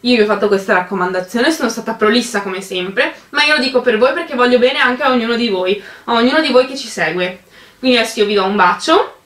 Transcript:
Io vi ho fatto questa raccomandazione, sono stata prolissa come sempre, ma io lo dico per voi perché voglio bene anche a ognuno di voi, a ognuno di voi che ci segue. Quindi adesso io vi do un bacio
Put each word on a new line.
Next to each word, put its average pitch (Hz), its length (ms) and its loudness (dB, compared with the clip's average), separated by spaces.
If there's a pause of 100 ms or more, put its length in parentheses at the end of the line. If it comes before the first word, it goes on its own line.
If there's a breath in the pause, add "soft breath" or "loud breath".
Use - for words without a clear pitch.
Io 240 140 2
vi 214 60 4
ho 208 40 4
fatto 208 220 0
questa 196 260 0
raccomandazione, 185 760 -2
sono 320 180 -2
stata 220 260 -6
prolissa 220 480 0
come 190 200 -8
sempre, 196 520 -4 (160 loud breath)
ma 285 140 0
io 302 120 2
lo 247 60 0
dico 254 180 0
per 233 180 0
voi 254 160 2
perché 339 200 -6
voglio 247 240 2
bene 262 200 2
anche 254 240 0
a 277 80 2
ognuno 233 240 0
di 233 140 -2
voi, 190 340 -2 (220 loud breath)
a 233 100 -2
ognuno 254 260 4
di 302 100 -2
voi 254 160 4
che 269 100 -12
ci - 120 -12
segue. 180 540 -4 (360 loud breath)
Quindi 254 200 2
adesso 226 220 -2
io 208 60 4
vi 208 80 -2
do 196 100 2
un 196 120 0
bacio 208 580 2 (100)